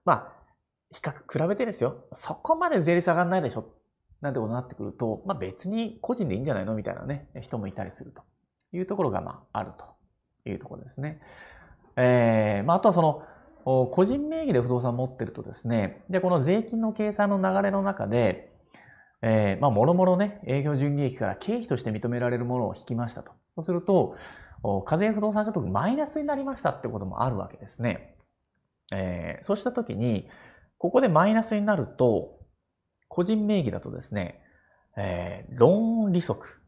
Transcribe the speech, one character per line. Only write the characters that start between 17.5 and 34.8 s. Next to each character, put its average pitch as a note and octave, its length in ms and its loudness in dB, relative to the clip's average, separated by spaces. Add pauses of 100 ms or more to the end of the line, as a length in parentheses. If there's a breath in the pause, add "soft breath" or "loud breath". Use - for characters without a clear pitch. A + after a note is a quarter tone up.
れ G3+ 100 2
の G3 120 0
中 G3 240 -2
で、 A2 480 0 (680 loud breath)
え G#2+ 380 4
ー、 - 20 0
ま - 60 4
あ、 C3 40 6
も G#2+ 140 6
ろ E3 80 6
も F#3 120 4
ろ F3+ 120 4
ね、 G3+ 280 -2
営 C#3+ 180 0
業 D3 120 0
純 C#3+ 200 2
利 C#3+ 80 0
益 C3 140 -2
か A2 100 -2
ら F#2+ 80 -4
経 G#3 200 -4
費 A3+ 120 -6
と C3+ 100 0
し - 60 -6
て A2+ 80 -2
認 G#2+ 160 -4
め A#2+ 120 -2
ら B2 100 2
れ A#2+ 80 0
る A#2+ 80 -2
も B2 140 0
の A2+ 80 0
を F#2 80 -6
引 - 100 -20
き A#2+ 100 -4
ま A#2 140 -2
し - 40 -12
た - 80 -14
と。 - 100 -20 (240)
そ E3+ 60 -8
う - 40 -10
す F#3+ 60 -2
る F3 100 0
と、 F3+ 340 4 (480 loud breath)
お-、 G2+ 180 0
課 D#3 160 0
税 G#3 140 2
不 G#3+ 80 -2
動 G#3+ 140 0
産 G#3 120 0
所 A3+ 60 -2
得 B2 160 -2
マ G2+ 220 0
イ C4 80 0
ナ D4 100 -2
ス D4+ 140 -6
に C#4+ 40 -4
な D4 100 0
り C4+ 100 -6
ま C4+ 100 -6
し - 80 -14
た D3 60 2
っ - 120 -6
て A#2+ 60 -8
こ A2 120 -6
と G2 60 -6
も F#2 160 -4
あ B2+ 80 2
る A#2 80 -2
わ F#2 120 -6
け - 80 -20
で G2 100 -18
す - 140 -12
ね。 - 360 -4 (760)
え F2 480 -6
ー、 - 20 -20
そ G3 100 -2
う G#3 40 0
し G3+ 60 -12
た B3 80 -2
時 A#3+ 240 -4
に、 A2+ 340 -2 (480 loud breath)
こ F3 140 -2
こ B3+ 100 6
で C4 80 4
マ E3 180 6
イ A3 60 4
ナ A3+ 100 4
ス A3 160 -2
に G#3 60 0
な G#3 100 2
る C#3+ 100 -2
と、 A2+ 540 2 (680)
個 - 160 -2
人 G#3+ 220 2
名 G#3 140 2
義 B2+ 120 0
だ G2+ 80 -6
と - 120 -10
で - 100 -10
す - 120 -12
ね、 F#2 280 -6 (560 soft breath)